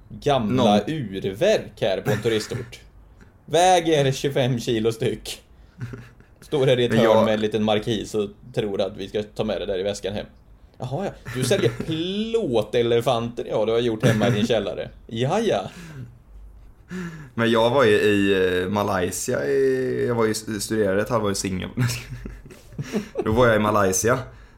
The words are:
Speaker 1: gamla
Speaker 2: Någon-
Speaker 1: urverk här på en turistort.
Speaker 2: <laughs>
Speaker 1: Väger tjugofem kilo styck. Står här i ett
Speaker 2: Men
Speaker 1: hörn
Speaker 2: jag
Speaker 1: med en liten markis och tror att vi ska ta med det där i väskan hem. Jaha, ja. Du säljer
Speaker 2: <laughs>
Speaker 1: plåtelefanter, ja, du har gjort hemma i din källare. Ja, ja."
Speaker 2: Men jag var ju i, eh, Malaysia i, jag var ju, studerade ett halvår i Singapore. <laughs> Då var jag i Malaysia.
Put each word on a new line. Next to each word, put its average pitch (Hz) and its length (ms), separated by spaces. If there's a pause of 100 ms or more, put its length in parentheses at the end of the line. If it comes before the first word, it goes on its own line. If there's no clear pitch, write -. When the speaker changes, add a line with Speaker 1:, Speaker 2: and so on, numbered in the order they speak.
Speaker 1:
gamla 123 560
Speaker 2:
Någon- 104 220
Speaker 1:
urverk 120 960
här 98 200
på 110 100
en - 120
turistort. - 640
Speaker 2:
<laughs> - 640
Speaker 1:
Väger 160 640
tjugofem 135 480
kilo 113 320
styck. - 500 (1000)
Står 135 260
här 123 140
i 123 40
ett 117 60
Speaker 2:
Men 117 100
Speaker 1:
hörn 113 160
Speaker 2:
jag 107 80
Speaker 1:
med 107 100
en 107 60
liten 107 240
markis 107 500
och 104 140 (260)
tror 104 260
att 101 160
vi 95 120
ska 104 140
ta 107 220
med 95 160
det 92 60
där 98 120
i 92 40
väskan 101 320
hem. 92 120 (520)
Jaha, 135 260
ja. 185 60 (240)
Du 127 100
säljer 180 260
Speaker 2:
<laughs> - 160
Speaker 1:
plåtelefanter, 127 1600
ja, 117 140
du 113 80
har 117 60
gjort 113 280
hemma 107 220
i - 20
din 104 160
källare. 104 440 (160)
Ja, 135 340
ja." 151 200 (1700)
Speaker 2:
Men 113 160
jag 117 200
var 135 140
ju 110 120
i, 101 360 (300)
eh, 92 60
Malaysia 104 800
i, 131 600
jag 120 60
var 117 100
ju, 107 100
studerade 104 680
ett 113 60
halvår 107 240
i - 20
Singapore. 95 520 (640)
<laughs> - 760
Då 107 80
var 120 140
jag 110 100
i - 20
Malaysia. 104 600 (400)